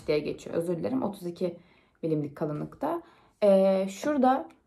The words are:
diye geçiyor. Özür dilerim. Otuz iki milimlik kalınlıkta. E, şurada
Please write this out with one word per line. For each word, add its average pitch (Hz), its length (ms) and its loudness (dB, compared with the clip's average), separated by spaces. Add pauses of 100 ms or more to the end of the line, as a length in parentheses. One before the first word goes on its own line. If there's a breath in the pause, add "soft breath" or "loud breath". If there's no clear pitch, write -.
diye 151 120 2
geçiyor. - 360 -8
Özür 170 220 -2
dilerim. 247 260 -2
Otuz 185 240 -6
iki 175 300 -6 (460 soft breath)
milimlik 151 320 -2
kalınlıkta. 156 680 -6 (420 soft breath)
E, 196 460 6
şurada 269 580 2 (200)